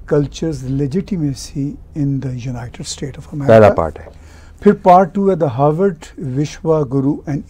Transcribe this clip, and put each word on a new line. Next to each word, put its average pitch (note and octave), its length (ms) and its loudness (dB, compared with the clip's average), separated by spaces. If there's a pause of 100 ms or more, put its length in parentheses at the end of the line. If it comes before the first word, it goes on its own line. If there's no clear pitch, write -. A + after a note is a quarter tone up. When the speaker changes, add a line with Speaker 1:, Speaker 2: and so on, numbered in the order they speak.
(140)
Speaker 1:
Culture's C#3 680 -2
Legitimacy D3 880 -4 (280)
in C#3 280 -2
the B2+ 280 -8
United A#2+ 420 -12
State C#3+ 180 -10
of D3 100 -16
America। C#3 240 -10
Speaker 2:
पहला G#2+ 220 8
part D#2+ 300 -2
है। - 80 -20 (540)
Speaker 1:
फिर G#3 120 6
part F#3+ 400 4
two G3 160 0
है F#3 60 2
The D#3 140 0
Harvard D3+ 520 0 (340)
Vishwa D3+ 520 -2
Guru C3+ 260 0 (160)
and C#3+ 200 -4